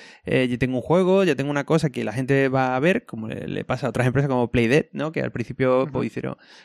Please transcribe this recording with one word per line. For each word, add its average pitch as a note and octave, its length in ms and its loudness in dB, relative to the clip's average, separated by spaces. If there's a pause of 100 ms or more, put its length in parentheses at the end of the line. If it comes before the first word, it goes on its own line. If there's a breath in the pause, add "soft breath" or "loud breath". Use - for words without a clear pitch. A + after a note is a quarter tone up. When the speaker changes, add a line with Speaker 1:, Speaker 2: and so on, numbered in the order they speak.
(240 loud breath)
Speaker 1:
eh, C3 240 2
ya A#2+ 100 -2
tengo B2+ 180 -2
un B2+ 60 -2
juego, F#3 400 4
ya E3 140 2
tengo C#3 160 -4
una C#3+ 120 -2
cosa D#3+ 260 2
que A#2+ 120 -6
la G#2+ 100 -4
gente C3+ 360 2
va B2+ 260 0
a C3 60 -2
ver", F3 260 2
como A2 220 -10
le, - 180 -8
le G2 180 -6
pasa C3 220 -4
a A#2+ 40 -2
otras B2 180 0
empresas C#3 200 2
como B2 220 0
Playdead, A#2+ 420 4
¿no? D3 200 -6
Que D3 80 -4
al B2+ 100 -4
principio, B2+ 540 0
Speaker 2:
Ujú. C#3 80 -6
Speaker 1:
pues, B2 160 -4
hicieron B2+ 280 -8 (280 loud breath)